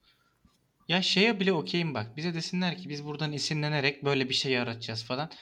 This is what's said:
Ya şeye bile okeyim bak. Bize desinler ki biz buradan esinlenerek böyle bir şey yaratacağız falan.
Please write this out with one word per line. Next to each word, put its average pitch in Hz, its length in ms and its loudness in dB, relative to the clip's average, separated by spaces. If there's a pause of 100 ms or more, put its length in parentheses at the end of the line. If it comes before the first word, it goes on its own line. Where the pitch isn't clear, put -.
(880)
Ya 180 140 2
şeye 202 380 4
bile 190 140 4
okeyim 165 400 0
bak. 113 240 -4
Bize 165 160 -2
desinler 175 440 -2
ki 139 120 -10
biz 147 160 -8
buradan 151 280 -2
esinlenerek 147 720 0
böyle 135 240 4
bir 131 40 -2
şey 135 180 2
yaratacağız 113 520 -2
falan. 139 280 -4 (100)